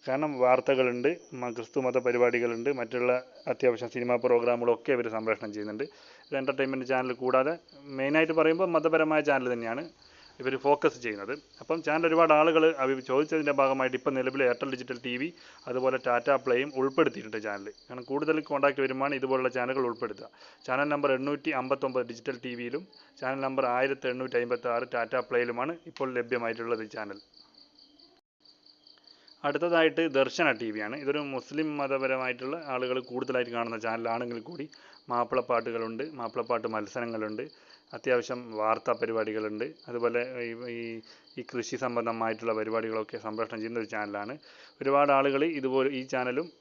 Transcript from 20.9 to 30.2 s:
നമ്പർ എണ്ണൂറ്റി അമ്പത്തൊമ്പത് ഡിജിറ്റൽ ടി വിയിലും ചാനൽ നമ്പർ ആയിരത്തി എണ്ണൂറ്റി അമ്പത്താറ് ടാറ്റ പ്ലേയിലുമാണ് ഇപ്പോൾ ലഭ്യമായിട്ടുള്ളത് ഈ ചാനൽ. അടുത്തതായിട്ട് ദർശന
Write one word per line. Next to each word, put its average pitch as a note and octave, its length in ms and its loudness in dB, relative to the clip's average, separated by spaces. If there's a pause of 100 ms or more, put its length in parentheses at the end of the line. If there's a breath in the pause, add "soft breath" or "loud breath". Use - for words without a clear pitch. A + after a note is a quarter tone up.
നമ്പർ C#3+ 240 2
എണ്ണൂറ്റി C#3+ 420 -2
അമ്പത്തൊമ്പത് B2+ 500 -2
ഡിജിറ്റൽ A#2+ 340 -8
ടി B2 160 -8
വിയിലും B2 240 -8 (360 loud breath)
ചാനൽ C3+ 260 -4
നമ്പർ C3 200 0 (100)
ആയിരത്തി C3 360 0
എണ്ണൂറ്റി B2+ 300 -2
അമ്പത്താറ് A#2+ 520 -2
ടാറ്റ A#2 220 -2 (140)
പ്ലേയിലുമാണ് B2 440 0 (180)
ഇപ്പോൾ C3+ 160 -4 (100)
ലഭ്യമായിട്ടുള്ളത് A#2 680 -2
ഈ - 80 -16
ചാനൽ. G2+ 240 -10 (2250 loud breath)
അടുത്തതായിട്ട് D#3+ 540 4 (140)
ദർശന C3+ 320 4 (120)